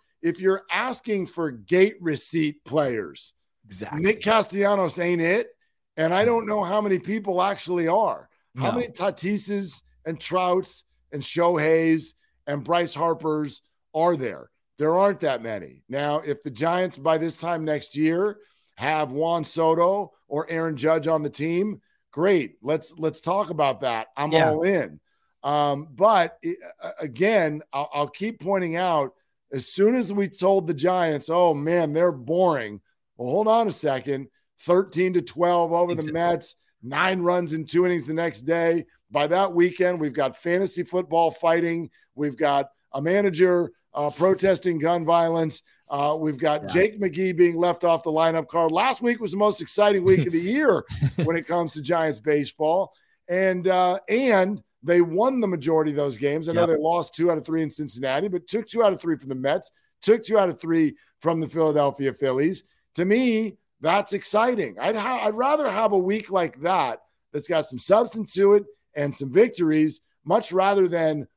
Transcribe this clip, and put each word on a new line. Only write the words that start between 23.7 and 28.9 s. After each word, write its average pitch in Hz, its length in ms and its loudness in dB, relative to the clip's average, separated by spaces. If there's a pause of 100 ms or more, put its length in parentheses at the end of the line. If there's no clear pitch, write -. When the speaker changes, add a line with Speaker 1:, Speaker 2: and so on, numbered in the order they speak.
Speaker 1:
that. 117 340 -4
I'm 151 160 -4
Speaker 2:
Yeah. 160 160 4
Speaker 1:
all 156 140 0
in. 156 380 -2 (420)
Um, 147 500 -2
but, 185 500 2
i-, 170 140 -6 (260)
a-, 170 220 -12
again, 156 580 0 (120)
I'll, 143 180 -4
I'll 147 160 -2
keep 220 320 -8
pointing 175 360 -2
out, 160 360 0 (400)